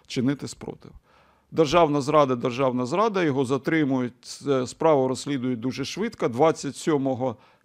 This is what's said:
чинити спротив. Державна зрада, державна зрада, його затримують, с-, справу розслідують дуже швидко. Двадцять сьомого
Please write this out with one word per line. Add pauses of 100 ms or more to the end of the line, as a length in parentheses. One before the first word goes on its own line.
чинити
спротив. (580)
Державна
зрада,
державна
зрада,
його
затримують,
с-,
справу
розслідують
дуже
швидко.
Двадцять
сьомого (280)